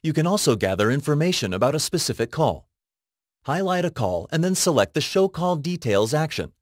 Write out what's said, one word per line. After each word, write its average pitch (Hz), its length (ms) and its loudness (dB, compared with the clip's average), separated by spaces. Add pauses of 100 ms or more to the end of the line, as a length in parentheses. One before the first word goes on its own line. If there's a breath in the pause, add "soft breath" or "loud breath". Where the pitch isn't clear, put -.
You 160 120 -2
can 156 120 2
also 175 300 2
gather 98 340 2
information 147 600 0
about 123 220 2
a 156 40 -2
specific - 520 -4
call. 131 360 -2 (760)
Highlight 180 400 -2
a 170 60 -2
call 92 420 -4
and 160 100 0
then 185 120 0
select 127 400 2
the 151 80 0
Show 190 260 2
Call 180 280 -2
Details 131 580 0
action. 151 460 -4